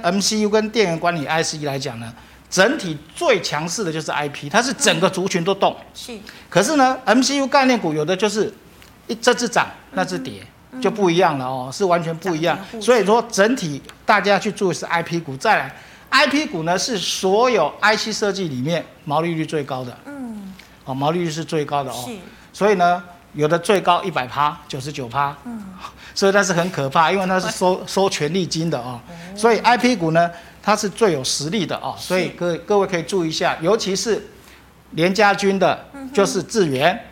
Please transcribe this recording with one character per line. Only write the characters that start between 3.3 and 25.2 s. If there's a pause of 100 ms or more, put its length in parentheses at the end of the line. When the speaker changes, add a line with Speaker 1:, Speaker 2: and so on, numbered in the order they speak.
Speaker 1:
强
势
的
就
是
I
P，
它
是
整
个
族
群
都
动。
Speaker 2:
嗯。 (100)
是。 (300)
Speaker 1:
可
是
呢
，M
C
U
概
念
股
有
的
就
是 (540)
一，
这
只
涨， (260)
那
只
跌，
Speaker 2:
嗯 (280)
哼。
嗯。
Speaker 1:
就
不
一
样
了
哦，
是
完
全
不
一
样。
Speaker 2:
涨
跌
互
见。
Speaker 1:
所
以
说 (100)
整
体 (220)
大
家
去
注
意
是
I
P
股，
再
来 (360)
，I
P
股
呢
是
所
有
I
C
设
计
里
面 (200)
毛
利
率
最
高
的。
Speaker 2:
嗯。 (320)
Speaker 1:
哦，
毛
利
率
是
最
高
的
哦。
Speaker 2:
是。 (400)
Speaker 1:
所
以
呢， (300)
有
的
最
高
一
百
趴、 (120)
九
十
九
趴。 (100)